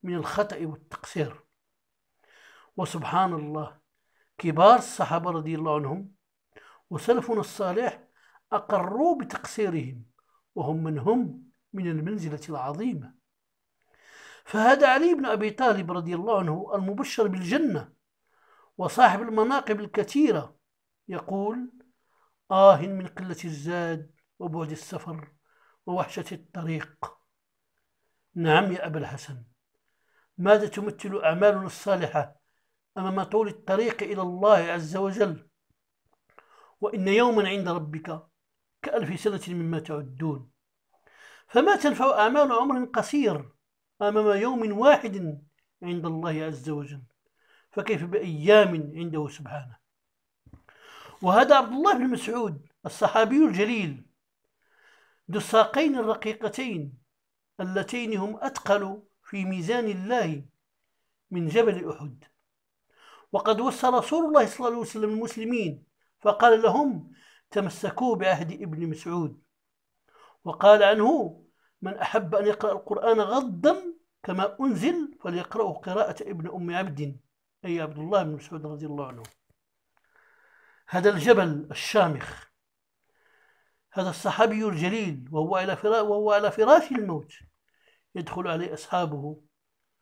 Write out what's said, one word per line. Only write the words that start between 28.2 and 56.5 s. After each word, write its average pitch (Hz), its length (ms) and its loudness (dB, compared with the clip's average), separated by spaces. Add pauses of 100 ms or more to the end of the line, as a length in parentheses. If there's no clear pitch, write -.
نعم 170 360 4
يا 175 140 -6
أبا 156 140 -6
الحسن، 135 440 -12 (920)
ماذا 208 300 6
تمثل 202 560 -6
أعمالنا 190 420 4
الصالحة 175 680 -4 (640)
أمام 190 260 -4
طول 208 240 0
الطريق 214 560 -2
إلى 196 180 -6
الله 185 360 4
عز 170 400 -2
وجل؟ 196 500 -2 (1300)
"وإن 196 260 -2
يوما 214 420 4
عند 190 180 -4
ربك 160 600 -8 (540)
كألف 190 380 -4
سنة 185 360 -4
مما 165 240 -4
تعدون". 147 720 -8 (960)
فما 339 280 6
تنفع 269 440 2
أعمال 269 320 4
عمر 254 340 0
قصير 208 640 -2 (500)
أمام 208 360 4
يوم 220 420 -2
واحد 196 640 4 (420)
عند 175 220 -6
الله 160 380 -4
عز 151 260 -8
وجل، 143 320 -8 (720)
فكيف 196 320 -4
بأيام 175 920 4
عنده 156 320 -6
سبحانه؟ 139 500 -14 (1400)
وهذا 233 340 8
عبد 240 160 4
الله 311 260 2
بن 254 120 0
مسعود 220 580 -4 (180)
الصحابي 226 600 4
الجليل 196 600 -2 (1300)
ذو 202 60 -4
الساقين 226 580 2
الرقيقتين 214 1040 -4 (640)